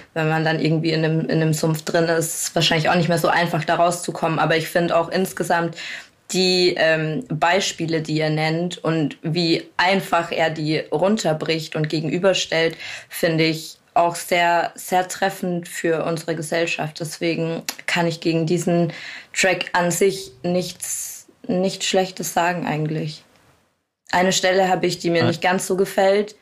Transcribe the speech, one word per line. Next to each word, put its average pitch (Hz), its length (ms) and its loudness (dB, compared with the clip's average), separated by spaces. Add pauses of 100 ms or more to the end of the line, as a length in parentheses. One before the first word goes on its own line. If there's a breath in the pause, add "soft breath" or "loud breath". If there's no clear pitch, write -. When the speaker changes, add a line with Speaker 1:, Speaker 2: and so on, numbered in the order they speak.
(140 loud breath)
Speaker 1:
wenn 160 160 0
man 160 160 2
dann 160 140 0
irgendwie 160 320 0
in 160 120 0
einem, 160 180 2
in 160 200 0
einem 160 120 2
Sumpf 156 280 0
drin 165 240 0
ist, 165 220 0
ist - 220 -6
es - 60 -6
wahrscheinlich 160 340 2
auch 170 60 4
nicht 170 140 2
mehr 170 80 2
so 165 100 0
einfach, 170 360 0
da 170 120 0
rauszukommen. 170 640 0
Aber 156 180 2
ich 160 120 0
finde 170 280 0
auch 170 140 2
insgesamt 170 680 0 (560 loud breath)
die, 180 460 4
ähm, 160 500 2
Beispiele, 165 760 0
die 156 160 0
er 156 100 2
nennt 156 480 0
und 160 460 0
wie 165 400 0 (140)
einfach 175 540 2
er 160 200 0
die 156 260 -2
runterbricht 160 960 0
und 156 140 -2
gegenüberstellt, 165 880 0 (320 loud breath)
finde 160 360 0
ich 160 320 -4 (180)
auch 170 200 4
sehr, 170 600 2
sehr 180 320 0
treffend 180 600 -4
für 165 360 -2
unsere 165 320 -4
Gesellschaft. 165 640 -4
Deswegen 165 640 -4 (240)
kann 170 180 0
ich 165 140 -2
gegen 165 260 0
diesen 170 480 2 (400 loud breath)
Track 180 400 0
an 175 160 2
sich 190 440 0 (100)
nichts, - 840 -4 (220)
nichts 185 400 -2
Schlechtes 180 480 0
sagen 175 320 0
eigentlich. 156 560 -4 (880)
Eine 185 220 4
Stelle 185 360 4
habe 175 160 2
ich, 175 140 -2
die 170 100 -2
mir 170 120 4
Speaker 2:
Ja. 170 60 4
Speaker 1:
nicht 165 140 -2
ganz 190 260 0
so 190 80 0
gefällt, 196 680 2